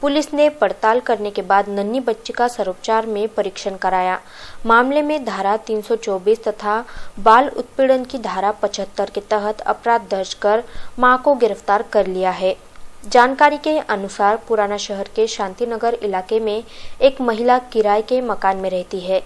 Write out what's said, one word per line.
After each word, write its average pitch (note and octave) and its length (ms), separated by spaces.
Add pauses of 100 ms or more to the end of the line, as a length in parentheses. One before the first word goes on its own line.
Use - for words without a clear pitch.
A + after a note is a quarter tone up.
पुलिस C#4+ 300
ने D4 160
पड़ताल A3 500
करने G#3 320
के G3+ 120
बाद G3 260
नन्ही G3+ 320
बच्ची A#3 320
का A#3+ 160
सर्वोपचार A3 580
में G#3+ 220
परीक्षण G3 480
कराया। F#3 420 (460)
मामले B3 380
में D4 220
धारा G3 320
तीन G#3+ 240
सौ A3 140
चौबीस G#3 520
तथा G#3 360 (360)
बाल A3+ 380
उत्पीड़न C4 540
की C#4 80
धारा G3 320
पचहत्तर G3+ 540 (100)
के G3+ 60 (100)
तहत G#3+ 300
अपराध A#3 400 (100)
दर्ज F#3+ 240
कर G#3+ 260 (380)
मां B3 180
को C#4+ 180
गिरफ्तार G#3+ 480
कर G#3 240
लिया F#3 240
है। F#3 220 (600)
जानकारी C4+ 440
के D#4 220
अनुसार G3+ 580
पुराना G#3 440
शहर G3 240 (120)
के A3 100
शांतिनगर A3+ 760
इलाके G3 360
में A3 220 (400)
एक C4+ 220
महिला A#3+ 360
किराए G#3+ 420
के B3+ 200
मकान G3 360
में F#3+ 140
रहती F#3 280
है। F#3 280